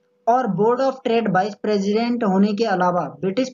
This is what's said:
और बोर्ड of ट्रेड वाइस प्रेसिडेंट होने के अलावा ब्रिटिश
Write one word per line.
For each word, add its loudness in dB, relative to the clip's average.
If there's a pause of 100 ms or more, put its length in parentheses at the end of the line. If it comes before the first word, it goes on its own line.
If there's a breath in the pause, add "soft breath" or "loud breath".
(280)
और 2
बोर्ड 0
of 0 (100)
ट्रेड 0
वाइस 0
प्रेसिडेंट -2
होने 2
के -2
अलावा 0
ब्रिटिश -2